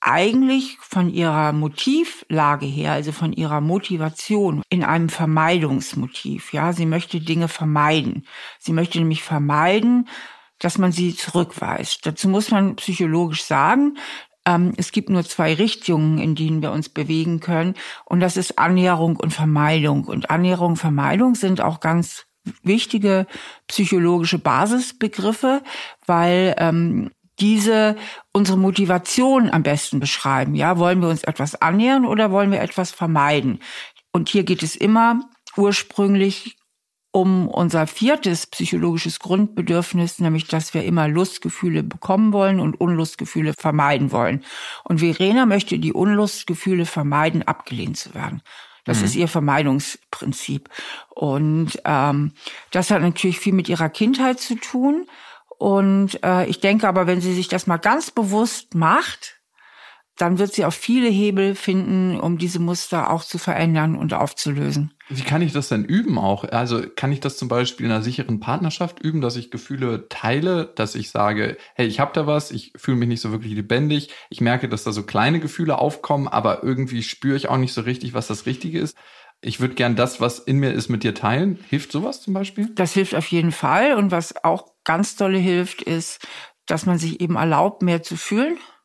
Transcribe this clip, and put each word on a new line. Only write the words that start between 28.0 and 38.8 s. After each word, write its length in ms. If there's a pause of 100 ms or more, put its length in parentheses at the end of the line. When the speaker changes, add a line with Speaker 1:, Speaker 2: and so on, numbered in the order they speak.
Speaker 1:
unsere 260
Motivation 920
am 140
besten 360
beschreiben. 560
Ja, 220
wollen 240
wir 80
uns 140
etwas 380
annähern 440
oder 260
wollen 200
wir 100
etwas 300
vermeiden? 680 (520)
Und 180
hier 140
geht 200
es 120
immer 540 (280)
ursprünglich 1000 (540)
um 360
unser 400
viertes 580
psychologisches 760